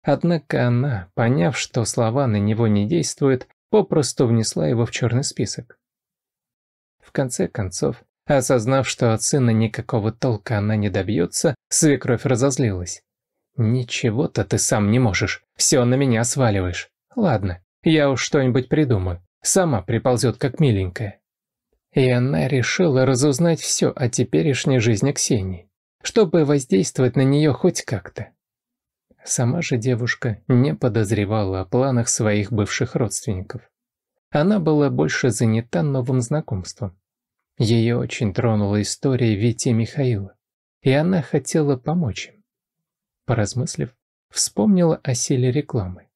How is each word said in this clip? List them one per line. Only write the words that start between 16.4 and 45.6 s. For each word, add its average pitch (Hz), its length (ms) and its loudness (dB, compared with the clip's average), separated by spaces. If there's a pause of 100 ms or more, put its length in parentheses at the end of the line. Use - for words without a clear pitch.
Ладно, 107 480 -2 (200)
я 151 280 4
уж 127 100 -2
что-нибудь 131 480 0
придумаю, 107 520 0 (200)
сама 156 400 0
приползёт 117 560 0
как 135 220 -4
миленькая». 101 600 0 (760)
И 131 160 4
она 135 380 0
решила 131 580 2
разузнать 143 540 2
всё - 360 -2
о 127 140 -2
теперешней 139 680 0
жизни 117 320 2
Ксении, 92 560 -4 (360)
чтобы 175 420 2
воздействовать 143 680 0
на 135 80 2
неё 143 300 4
хоть - 280 0
как-то. - 480 -10 (960)
Сама 135 380 -2
же 131 160 -2
девушка 117 680 -4
не 139 280 4
подозревала 104 840 0
о 92 40 -6
планах 123 420 0
своих 104 440 0
бывших 104 440 -2
родственников. 104 640 -6 (680)
Она 185 300 2
была 151 300 2
больше 135 420 0
занята 120 520 0
новым 131 380 0
знакомством. 110 760 -6 (600)
Её 117 400 2
очень 117 360 -4
тронула 104 480 0
история 120 540 0
Вити 113 340 0
и 120 40 2
Михаила, 113 600 -2 (460)
и 131 100 2
она 165 300 2
хотела 143 540 0
помочь 151 520 -4
им. - 160 -20 (840)
Поразмыслив, 123 720 -4 (340)
вспомнила 185 760 0
о 131 100 -2
силе 127 380 0
рекламы. 113 640 -4